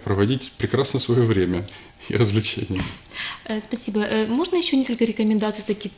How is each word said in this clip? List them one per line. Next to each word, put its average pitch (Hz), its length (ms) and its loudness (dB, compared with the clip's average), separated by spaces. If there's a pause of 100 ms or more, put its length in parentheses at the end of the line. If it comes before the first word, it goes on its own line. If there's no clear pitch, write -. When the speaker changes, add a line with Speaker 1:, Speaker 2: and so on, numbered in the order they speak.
Speaker 1:
проводить 104 520 0
прекрасно - 420 0
свое 120 260 4
время 92 400 2 (440)
и - 60 -2
развлечения. 101 680 0 (640)
Speaker 2:
Э, 214 140 -4
спасибо. 214 400 -4
Э, 220 260 0
можно 277 300 0
еще 294 220 2
несколько 247 260 0
рекомендаций 214 600 2
все-таки, 208 320 -4